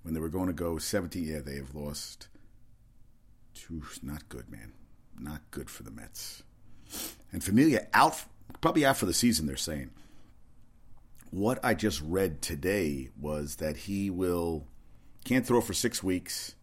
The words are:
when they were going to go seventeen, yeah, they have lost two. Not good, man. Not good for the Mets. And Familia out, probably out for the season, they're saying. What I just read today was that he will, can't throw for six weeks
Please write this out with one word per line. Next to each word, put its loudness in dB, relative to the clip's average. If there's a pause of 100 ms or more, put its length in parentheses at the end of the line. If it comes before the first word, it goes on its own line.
when -4
they -2
were -2
going 0
to 0
go 0
seventeen, -2
yeah, -4
they -8
have -10
lost -8 (1200)
two. -10 (200)
Not -8
good, -10
man. -14 (460)
Not -8
good -8
for -14
the -12
Mets. -12 (880)
And -6
Familia 6
out, 8 (380)
probably 6
out 6
for 0
the 2
season, 4
they're -4
saying. -4 (1400)
What 0
I 4
just 2
read 2
today 0 (100)
was -4
that -2
he -2
will, 0 (600)
can't 4
throw 8
for -4
six 0
weeks -2